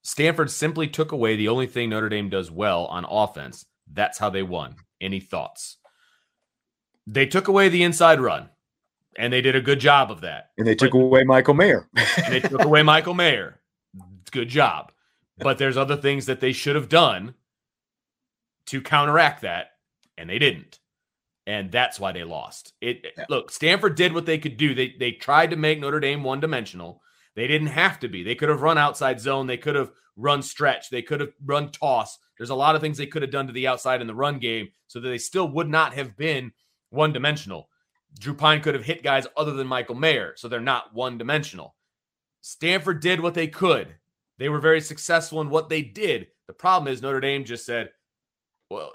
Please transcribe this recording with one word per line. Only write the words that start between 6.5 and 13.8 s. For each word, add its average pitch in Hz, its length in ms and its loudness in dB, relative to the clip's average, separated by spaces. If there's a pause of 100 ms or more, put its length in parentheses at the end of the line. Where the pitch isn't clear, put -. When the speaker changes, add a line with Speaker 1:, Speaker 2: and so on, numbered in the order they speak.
Speaker 1:
They 131 200 2
took 190 220 0
away 196 200 8
the 175 140 4
inside 165 380 6
run, 90 280 -2 (680)
and 120 120 -2
they 127 120 2
did 131 140 4
a 135 40 4
good 123 200 2
job 139 300 6
of 82 120 -12
that. 78 340 -12
Speaker 2:
And 110 100 0
they 110 100 6
took 127 160 4
Speaker 1:
But 127 80 6
Speaker 2:
away 131 240 8
Michael 131 300 6
Mayer. 151 380 4
<laughs> - 40 -4
Speaker 1:
and - 360 0
they 127 80 2
took 135 220 0
away 151 200 8
Michael 156 320 4
Mayer. 143 460 0 (720)